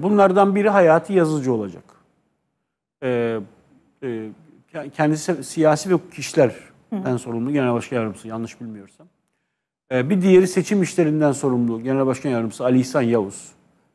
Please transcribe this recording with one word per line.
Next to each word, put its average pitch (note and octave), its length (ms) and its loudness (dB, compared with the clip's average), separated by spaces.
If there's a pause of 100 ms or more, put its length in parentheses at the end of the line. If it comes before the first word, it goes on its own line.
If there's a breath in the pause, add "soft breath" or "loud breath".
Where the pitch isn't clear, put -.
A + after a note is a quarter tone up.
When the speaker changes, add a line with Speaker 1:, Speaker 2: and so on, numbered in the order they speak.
Speaker 1:
bunlardan G3 520 4
biri G#3 140 2
Hayati E3+ 440 4
Yazıcı D#3 400 0
olacak. G2+ 300 -6 (1200)
E, A#2 360 -2 (640)
e, A2+ 260 -8 (440)
ke-, C#3+ 180 -12
kendisi D#3 540 -2
siyasi D#3 460 0
ve F3+ 40 2
hukuk - 240 -4
işlerden - 920 -2
Speaker 2:
Hı. B2 60 -2
Speaker 1:
sorumlu, A#2+ 340 -6
genel B2+ 220 0
başkan A#2 220 -4
yardımcısı, A2 320 -6
yanlış A2+ 320 -12
bilmiyorsam. A2 460 -18 (840)
E, B2+ 180 -2
bir F#3+ 120 0
diğeri F#3 240 6
seçim F#3+ 360 0
işlerinden D#3 500 0
sorumlu, A#2+ 480 -2
genel C3+ 260 -2
başkan C3 240 -4
yardımcısı A2+ 340 -4
Ali B2+ 140 2
İhsan B2+ 240 0
Yavuz. A2+ 500 -2 (420)